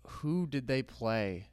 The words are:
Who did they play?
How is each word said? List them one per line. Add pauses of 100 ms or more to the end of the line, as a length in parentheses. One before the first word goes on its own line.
Who
did
they
play?